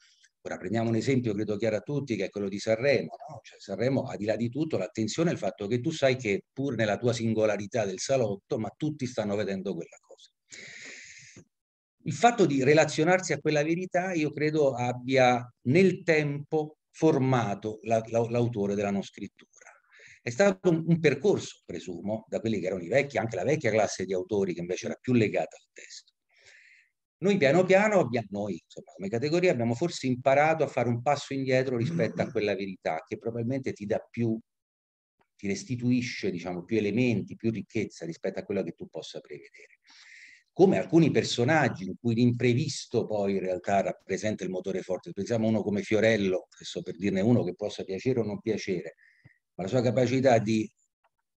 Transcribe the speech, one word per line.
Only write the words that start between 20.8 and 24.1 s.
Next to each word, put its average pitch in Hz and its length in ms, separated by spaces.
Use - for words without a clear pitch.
un 165 140
percorso, 147 640
presumo, 95 640
da 95 140
quelli 110 180
che 85 60
erano 92 180
i 85 60
vecchi, 135 280
anche 107 200
la 90 80
vecchia 139 260
classe 101 320
di 95 100